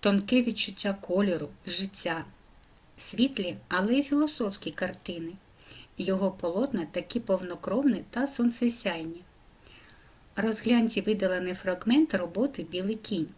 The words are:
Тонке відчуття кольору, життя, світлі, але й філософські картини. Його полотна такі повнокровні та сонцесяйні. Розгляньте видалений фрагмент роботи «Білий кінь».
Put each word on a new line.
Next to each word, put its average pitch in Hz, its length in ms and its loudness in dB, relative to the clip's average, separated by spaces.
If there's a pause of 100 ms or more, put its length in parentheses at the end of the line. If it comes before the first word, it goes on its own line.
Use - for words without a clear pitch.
Тонке 202 380 4
відчуття 202 580 -2
кольору, 175 480 0 (180)
життя, 175 580 0 (720)
світлі, 226 600 0 (120)
але 196 260 2
й 277 80 4
філософські 285 680 0
картини. 180 640 -6 (680)
Його 190 320 0
полотна 185 600 -2
такі - 300 -4
повнокровні 185 880 0
та 254 160 0
сонцесяйні. 202 960 0 (1160)
Розгляньте 220 640 2
видалений 185 540 0
фрагмент 220 600 2
роботи 185 560 -2
«Білий 196 260 -2
кінь». 170 420 -2